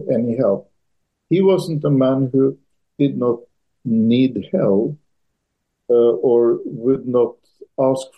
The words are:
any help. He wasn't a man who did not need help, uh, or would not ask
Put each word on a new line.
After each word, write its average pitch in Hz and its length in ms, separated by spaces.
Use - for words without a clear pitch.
any 117 260
help. 107 340
He 170 120
wasn't 175 420
a 151 80
man 131 400
who 135 260
did 135 200
not 120 220
need 113 640
help, 113 460
uh, 123 40
or 120 720
would 123 420
not 123 280
ask 131 280